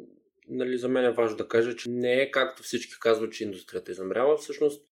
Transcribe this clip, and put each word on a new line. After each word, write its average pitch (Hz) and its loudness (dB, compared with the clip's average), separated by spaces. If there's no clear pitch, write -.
нали, 127 -2
за 120 -2
мен 127 4
е 120 6
важно 110 2
да - -6
кажа, 117 2
че 120 -8
не 123 0
е 135 0
както 131 -2
всички - -6
казват, 113 2
че - -8
индустрията 92 -8
е 90 -10
замряла. 107 2
Всъщност 147 -2